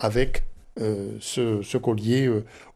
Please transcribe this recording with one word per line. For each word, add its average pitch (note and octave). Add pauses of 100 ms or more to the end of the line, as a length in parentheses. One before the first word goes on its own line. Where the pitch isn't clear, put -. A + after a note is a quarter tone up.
avec, A2+ (360)
euh, G#2+
ce, A2
ce -
collier, A#2+
euh, G#2+ (320)